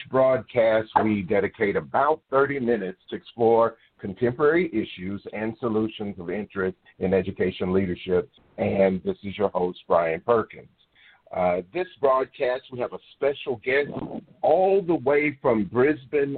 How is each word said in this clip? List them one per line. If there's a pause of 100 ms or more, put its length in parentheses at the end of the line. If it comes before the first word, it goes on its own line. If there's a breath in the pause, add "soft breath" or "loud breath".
broadcast, (160)
we
dedicate
about
thirty
minutes (100)
to
explore (240 soft breath)
contemporary
issues (120)
and
solutions
of
interest (220 soft breath)
in
education
leadership. (280)
And
this
is
your
host, (100)
Brian
Perkins. (640 soft breath)
Uh, (160)
this (120)
broadcast,
we
have
a (180)
special
guest (520)
all
the
way
from
Brisbane,